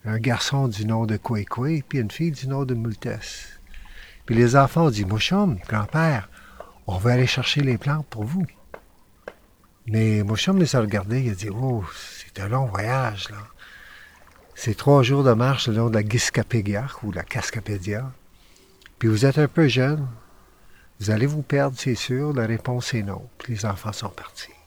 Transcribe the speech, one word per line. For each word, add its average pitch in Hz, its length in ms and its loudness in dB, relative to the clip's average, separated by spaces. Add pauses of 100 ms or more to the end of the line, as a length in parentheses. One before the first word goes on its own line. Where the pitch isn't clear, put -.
Un 110 140 -2
garçon 127 500 0
du 107 160 -4
nom 113 220 0
de 110 100 0
Kwekwe, 123 720 -2
puis 143 120 -2
une 107 100 -2
fille 165 220 -2
du 135 160 -8
nom 139 180 -2
de 127 80 -2
Moultes. 113 840 -6 (680)
Puis 120 80 -2
les 120 220 6
enfants 139 320 6
ont - 20 6
dit, « 107 160 0
Moshom, 110 640 0
grand-père, 113 600 0 (600)
on 95 100 -2
va 117 160 2
aller 123 140 4
chercher 131 340 0
les 131 160 2
plantes 147 300 -2
pour 110 160 -8
vous. » 160 240 -2 (1400)
Mais 110 380 2
Moshom 110 340 2
les 170 180 4
a 127 60 4
regardés, 107 400 -2
il 123 80 0
a 101 60 -2
dit, « 98 160 -8
Oh, 120 320 -2 (100)
c'est - 480 -16
un 95 60 -6
long 127 180 0
voyage, 110 640 -2
là. 104 80 -14 (1200)
C'est - 200 -4
trois 143 280 6
jours 135 200 4
de 131 100 8
marche 123 340 2
le 110 80 0
long 113 160 2
de 107 100 2
la - 20 0
Giscapédia, 107 840 0 (160)
ou 104 80 -4
la 85 100 -6
Cascapédia. 104 880 -6 (840)
Puis 117 100 2
vous 107 160 4
êtes 139 140 4
un 151 100 4
peu 160 200 4
jeune, 135 400 2 (920)
vous 104 120 0
allez 110 160 2
vous 147 160 -2
perdre, 139 360 0
c'est 131 140 -2
sûr. » 135 400 -2
La 120 140 0
réponse 120 480 -2
est 110 80 -2
non. 98 340 -8
Puis - 160 -8
les 107 140 -4
enfants 101 260 -6
sont - 160 -10
partis. - 400 -16 (180)